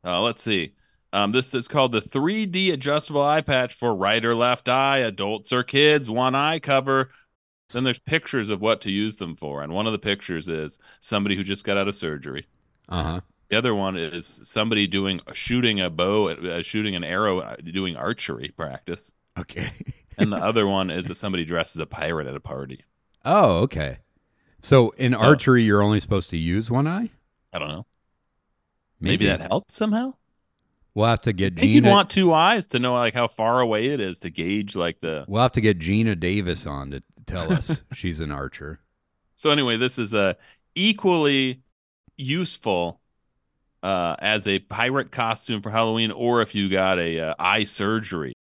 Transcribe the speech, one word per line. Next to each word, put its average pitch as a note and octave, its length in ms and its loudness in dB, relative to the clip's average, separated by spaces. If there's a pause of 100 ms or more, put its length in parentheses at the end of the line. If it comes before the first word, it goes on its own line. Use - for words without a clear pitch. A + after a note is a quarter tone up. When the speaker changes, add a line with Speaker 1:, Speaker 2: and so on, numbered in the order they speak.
Speaker 1:
Uh, F2+ 180 -2
let's A#2 200 -2
see. F#2 320 -2 (380)
Um, G2+ 200 2
this B2+ 220 0
is B2 140 -4
called C3 240 2
the A2 100 0
three G3 440 -2
D F#3 260 0
adjustable C#3+ 520 -2
eye D3+ 180 2
patch B2+ 320 0
for A#2+ 220 0
right G#2 280 2
or A#2 120 2
left B2 340 2
eye, C3+ 300 2
adults G#2 520 -4
or B2 120 0
kids, D3 460 4
one B2+ 260 0
eye D3+ 240 0
cover. C3+ 500 0 (640)
Then B2 100 -2
there's B2 160 0
pictures C3 500 -4
of G2+ 120 -2
what G#2+ 200 0
to G2+ 100 -6
use G#2 260 -2
them E2 180 -10
for, D2 260 -10
and D2+ 120 -8
one G#2 120 -2
of A2 60 0
the G#2+ 80 -4
pictures F#2+ 480 -6
is D#2 320 -8 (200)
somebody G2+ 360 -2
who G2 80 -4
just G2 200 -6
got G2+ 140 0
out G2 100 0
of G2 80 -4
surgery. D2 520 -10 (400)
Speaker 2:
Uh-huh. E2 340 -4 (280)
Speaker 1:
The G#2 80 0
other A#2 180 2
one F#2+ 220 -2
is E2 460 -8
somebody G#2+ 440 0
doing, F#2+ 320 -2 (140)
shooting A#2+ 460 0
a F2+ 100 0
bow, F#2 400 2
uh, E2+ 320 -6
shooting G#2+ 340 -4
an E2+ 80 -6
arrow, F#2 360 0
uh, A1 180 -10
doing F2 380 -6
archery C#2 600 -8
practice. D#2 560 -10 (260)
Speaker 2:
Okay. - 400 -10
<laughs> - 40 -18 (360)
Speaker 1:
And G#2 160 0
the F#2 40 -4
other G#2 300 2
one F#2+ 220 0
is E2 180 -6
that F2 80 -8
somebody F#2 300 -4
dressed E2 320 -4
as - 20 -8
a D2+ 60 -4
pirate D#2 420 -6
at C2+ 80 -10
a C#2+ 60 -12
party. C2 420 -12 (400)
Speaker 2:
Oh, C3+ 360 4
okay. D#2 400 -2 (600)
So A#2+ 360 6
in B2+ 160 2
Speaker 1:
So G#2+ 60 -2
Speaker 2:
archery, B2+ 440 8
you're G#2 180 6
only G#2 200 4
supposed G2 300 -2
to E2+ 60 -4
use F2+ 320 0
one C3+ 180 0
eye? G#3 220 -4 (440)
Speaker 1:
I - 60 -6
don't D2+ 100 -8
know. D#2+ 160 -12 (1120)
Maybe F#2+ 280 2
Speaker 2:
Maybe. - 0 -
Speaker 1:
that F#2+ 120 2 (100)
helped C#3 220 -2
somehow? A3 440 -2 (760)
Speaker 2:
We'll G#2 140 2
have A#2 140 2
to A#2 100 0
get F#2+ 260 0
Speaker 1:
I - 40 0
think - 100 6
you'd - 120 10
Speaker 2:
Gina - 80 8
Speaker 1:
want G3+ 180 6
two F3+ 240 4
eyes F3+ 340 4
to B2 120 -2
know, B2 160 0
like, A#2+ 180 2
how A#2+ 160 0
far A#2 320 2
away A2+ 300 2
it C3+ 100 -2
is F#2 180 -6
to F2 100 -8
gauge, G2 460 -4
like, E2+ 240 -2
the D#2 300 -6
Speaker 2:
We'll G#2 120 0
have B2+ 120 2
to A#2 80 0
get G#2 180 4
Gina G2+ 380 0
Davis F2 480 -2
on C#2 260 -8
to C#2 100 -10 (240)
tell F2 280 -4
us D3+ 340 -2
Speaker 1:
<laughs> - 60 -16
Speaker 2:
she's E2 260 -6
an D2+ 140 -6
archer. C#2+ 480 -10 (540)
Speaker 1:
So D3+ 160 0
anyway, B2+ 260 2
this B2+ 200 0
is, A2+ 160 -4
uh, G2 200 2 (420)
equally D#3 840 2 (560)
useful, A#2+ 840 -4 (840)
uh, F2 360 -2
as G#2 300 0
a G2 100 2
pirate B2+ 540 -4
costume A2+ 480 -4
for G#2+ 80 -10
Halloween, A2+ 420 0
or A#2+ 300 0
if - 120 -2
you G2+ 140 0
got F#2+ 320 2
a, E2 220 -2
uh, D#2+ 180 -4
eye G2+ 240 2
surgery. G2+ 800 -4